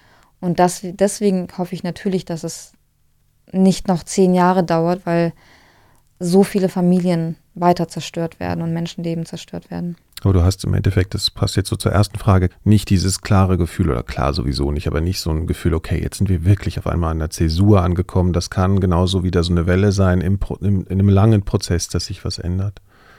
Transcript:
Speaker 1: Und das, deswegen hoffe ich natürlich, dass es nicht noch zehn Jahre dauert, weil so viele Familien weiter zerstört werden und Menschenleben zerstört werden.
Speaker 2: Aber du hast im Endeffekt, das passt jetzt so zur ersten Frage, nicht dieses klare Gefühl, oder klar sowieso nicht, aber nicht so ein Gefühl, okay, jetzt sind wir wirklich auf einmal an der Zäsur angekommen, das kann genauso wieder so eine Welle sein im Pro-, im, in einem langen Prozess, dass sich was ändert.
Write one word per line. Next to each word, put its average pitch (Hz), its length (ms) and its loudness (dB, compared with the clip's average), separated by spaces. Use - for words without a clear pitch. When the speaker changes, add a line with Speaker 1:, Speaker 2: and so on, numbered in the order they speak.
Speaker 1:
Und - 200 -2
das, 180 220 2
deswegen 196 720 -2
hoffe 185 180 -6
ich 165 100 -10
natürlich, 180 400 -4
dass 165 200 -8
es - 280 -12
nicht 190 360 2
noch 180 160 0
zehn 185 300 2
Jahre 180 300 4
dauert, 170 420 0
weil 170 260 0
so 180 240 4
viele 190 240 0
Familien 175 680 0
weiter 175 340 2
zerstört 165 500 -8
werden 170 240 -4
und 165 100 -4
Menschenleben 165 540 -6
zerstört - 440 -14
werden. 175 260 -8
Speaker 2:
Aber 98 100 4
du 92 100 4
hast 92 220 0
im 95 100 -2
Endeffekt, 98 400 0
das - 160 -4
passt - 260 -4
jetzt 98 140 0
so 104 60 -2
zur - 160 -2
ersten - 260 0
Frage, 92 320 2
nicht 104 260 4
dieses 92 300 0
klare 95 360 2
Gefühl, 85 340 0
oder 60 120 -2
klar 67 320 -2
sowieso 67 380 -2
nicht, 73 160 -6
aber - 120 -2
nicht 87 200 -2
so 82 100 -6
ein 80 160 -2
Gefühl, 82 280 -2
okay, 80 260 -4
jetzt 80 180 -6
sind 95 100 0
wir 87 160 0
wirklich 101 340 0
auf - 100 -10
einmal 80 240 -2
an 80 80 -4
der 78 100 -4
Zäsur 90 520 2
angekommen, 90 500 0
das 85 180 -2
kann 98 300 0
genauso 90 440 2
wieder 87 200 0
so 85 80 0
eine 85 140 2
Welle 95 260 2
sein 92 280 2
im 92 180 0
Pro-, - 180 -6
im, 98 300 0
in 92 120 -2
einem 101 100 4
langen 101 340 6
Prozess, - 460 -2
dass - 180 -4
sich - 180 -12
was - 140 -6
ändert. 92 420 -6